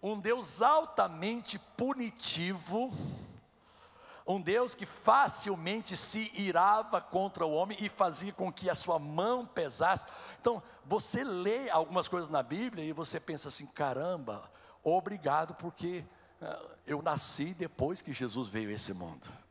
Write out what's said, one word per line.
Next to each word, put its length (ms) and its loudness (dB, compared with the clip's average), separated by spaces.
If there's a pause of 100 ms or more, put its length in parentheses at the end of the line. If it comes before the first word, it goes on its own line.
um 180 -2
Deus 420 0
altamente 960 2
punitivo, 1300 -2 (1300)
um 140 0
Deus 340 2
que 120 -8
facilmente 1080 2
se 380 2
irava 640 4
contra 440 0
o 80 2
homem 280 0
e 80 -2
fazia 420 0
com 220 -4
que 180 -2
a 40 4
sua 260 2
mão 460 0
pesasse. 600 0 (320)
Então, 240 2 (220)
você 400 0
lê 460 0
algumas 360 4
coisas 220 -2
na 140 2
Bíblia 420 -4
e 80 -4
você 260 -2
pensa 300 -6
assim: 180 -6
"Caramba, 840 -2 (360)
obrigado, 720 2
porque, 500 -6 (360)
ah, 220 -8 (240)
eu 160 -2
nasci 520 0
depois 460 -2
que 120 -8
Jesus 360 -2
veio 200 -2
a 60 -2
esse 180 -2
mundo." 340 -10 (240)